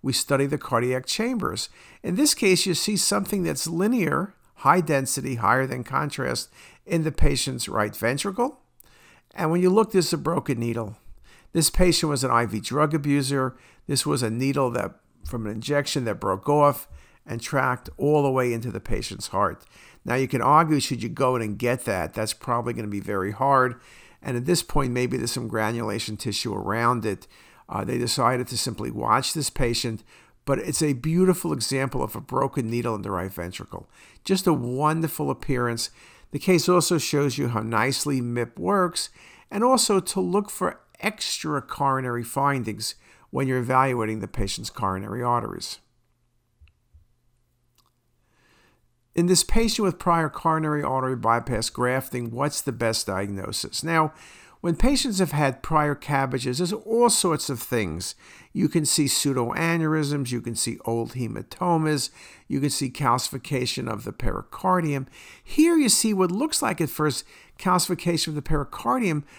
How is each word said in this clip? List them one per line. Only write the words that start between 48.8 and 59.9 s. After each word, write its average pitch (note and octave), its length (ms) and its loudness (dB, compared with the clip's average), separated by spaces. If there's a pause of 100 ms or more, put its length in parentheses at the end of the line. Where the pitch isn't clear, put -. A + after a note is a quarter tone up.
In E3+ 120 2
this F3+ 180 4
patient A3+ 420 4
with F3+ 140 0
prior E3 300 2
coronary D#3 520 0
artery C3 360 0
bypass A#2 520 0
grafting, B2 600 -2
what's C#3 300 -4
the C3+ 100 -2
best A2+ 360 -2
diagnosis? G2 760 -4
Now, D#3+ 300 2 (480)
when E3+ 140 0
patients A#3 440 2
have D#3 120 2
had D3 320 0
prior D3 320 2
cabbages, C3+ 640 -2
there's F3 120 -2
all A3+ 380 2
sorts - 400 2
of B2 100 -4
things. F#2 560 -2 (380)
You D#3+ 160 2
can D#3 160 0
see D3 200 2
pseudoaneurysms, D3 1300 0